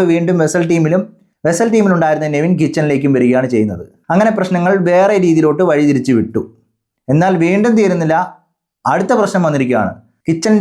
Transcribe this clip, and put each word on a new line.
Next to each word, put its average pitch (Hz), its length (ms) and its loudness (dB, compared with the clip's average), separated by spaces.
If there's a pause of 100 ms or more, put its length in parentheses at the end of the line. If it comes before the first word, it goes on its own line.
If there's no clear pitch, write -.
(120)
വീണ്ടും 170 320 0
വെസൽ 165 280 0
ടീമിലും 165 300 0 (460)
വെസൽ 170 260 0
ടീമിലുണ്ടായിരുന്ന 165 600 0
നെവിൻ 160 240 0
കിച്ചണിലേക്കും 143 580 -2
വരികയാണ് 123 360 2
ചെയ്യുന്നത്. 104 300 -2 (280)
അങ്ങനെ 214 260 2
പ്രശ്നങ്ങൾ 185 340 -2 (180)
വേറെ 190 260 2 (100)
രീതിയിലോട്ട് 160 440 2
വഴിതിരിച്ചു 143 480 0
വിട്ടു. - 240 -2 (680)
എന്നാൽ 175 220 2 (100)
വീണ്ടും 208 360 2
തീരുന്നില്ല, 170 360 0 (760)
അടുത്ത 185 280 -2
പ്രശ്നം 196 280 0
വന്നിരിക്കുകയാണ്. 123 440 -2 (360)
കിച്ചൺ 165 340 0